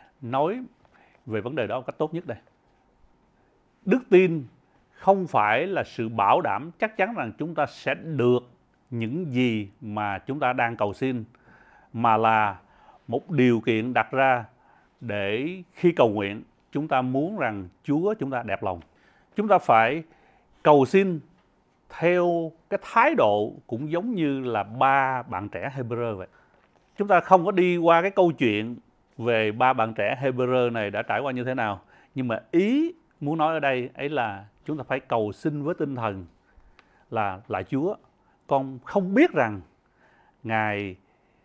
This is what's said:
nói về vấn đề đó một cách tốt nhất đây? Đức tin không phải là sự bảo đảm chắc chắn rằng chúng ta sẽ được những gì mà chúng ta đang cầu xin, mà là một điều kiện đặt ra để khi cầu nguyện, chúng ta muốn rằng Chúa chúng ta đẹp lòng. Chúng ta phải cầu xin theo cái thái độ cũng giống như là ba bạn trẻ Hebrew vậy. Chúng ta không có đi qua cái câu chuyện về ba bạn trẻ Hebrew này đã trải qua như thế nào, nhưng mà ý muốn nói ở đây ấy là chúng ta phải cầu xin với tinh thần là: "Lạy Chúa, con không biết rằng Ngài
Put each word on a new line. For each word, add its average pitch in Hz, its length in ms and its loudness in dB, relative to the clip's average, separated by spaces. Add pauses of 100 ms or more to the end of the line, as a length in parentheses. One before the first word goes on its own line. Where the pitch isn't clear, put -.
(220)
nói 151 400 -4 (640)
về 107 140 -6
vấn 123 140 -8
đề 120 120 -4
đó 107 120 -6
một 123 80 -14
cách - 120 -10
tốt 156 160 -4
nhất 170 120 -10
đây? 120 120 -12 (1500)
Đức 240 160 2 (100)
tin 170 340 6 (480)
không 190 340 0
phải 117 400 2
là 160 180 -4
sự 117 240 -6
bảo 113 320 2
đảm 123 380 -4
chắc 220 180 -4
chắn 202 180 -2
rằng 123 240 -6
chúng 160 160 -8
ta 147 120 0
sẽ - 280 -6
được 123 560 0 (400)
những 123 420 -6
gì 113 360 0 (120)
mà 104 380 -6
chúng 135 220 -8
ta 127 120 2
đang 117 240 -2
cầu 104 160 -2
xin, 127 320 -4 (680)
mà 113 240 2
là 107 420 2 (500)
một 127 220 -6
điều 123 300 4
kiện 117 340 -2
đặt 113 160 0
ra 131 340 2 (560)
để 117 640 -4 (100)
khi 175 200 2
cầu 127 160 4
nguyện, 104 340 -4 (300)
chúng 151 160 -4
ta 131 140 0
muốn 147 360 -2
rằng 104 300 -4 (140)
Chúa 170 320 0
chúng 139 160 -6
ta 120 120 -4
đẹp 98 200 -6
lòng. 92 180 -4 (560)
Chúng 208 120 0
ta 185 100 6
phải 123 440 4 (600)
cầu 147 220 8
xin 185 360 2 (680)
theo 170 640 0 (180)
cái 202 120 -2
thái 277 320 2
độ 107 380 2 (140)
cũng 139 240 -6
giống 202 240 -4
như 143 260 0
là 113 220 -2
ba 131 600 0
bạn 101 260 -8
trẻ 98 280 -8
Hebrew 117 400 -6
vậy. 92 120 -12 (680)
Chúng 202 120 -2
ta 226 120 6
không 180 240 6
có 196 60 0
đi 180 260 2
qua 165 260 4
cái 196 80 -2
câu 180 220 4
chuyện 117 440 0 (420)
về 113 340 0
ba 123 200 4
bạn 110 220 -2
trẻ 110 280 -2
Hebrew 127 500 0
này 107 180 -4
đã 104 120 -4
trải 110 180 -4
qua 135 120 -4
như 123 120 -6
thế 127 100 -4
nào, 107 260 -4 (340)
nhưng 131 140 -4
mà 110 120 -4 (100)
ý 262 420 2 (280)
muốn 156 180 -4
nói 160 160 0
ở 156 60 -4
đây 131 340 -2
ấy 143 140 -8
là 107 360 -4 (200)
chúng 151 140 -6
ta 127 100 -10
phải 135 120 -4
cầu 107 320 -2
xin 147 300 -6
với 160 120 -4
tinh 143 220 -6
thần 101 300 -6 (840)
là: 101 380 -2
"Lạy 95 160 -4
Chúa, 151 320 -4 (500)
con 135 380 -2
không 196 300 -2
biết 330 180 4
rằng 110 280 0 (840)
Ngài 104 540 -4 (480)